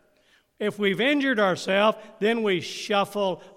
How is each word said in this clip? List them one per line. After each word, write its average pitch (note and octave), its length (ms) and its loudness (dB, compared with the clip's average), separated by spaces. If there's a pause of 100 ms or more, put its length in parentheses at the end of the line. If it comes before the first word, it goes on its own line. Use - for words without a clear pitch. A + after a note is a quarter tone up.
(600)
If G#3 180 -4
we've G3 220 0
injured C4+ 380 2
ourselves, G3+ 600 2 (200)
then A3+ 240 0
we F#3+ 180 0
shuffle G3 800 -2 (140)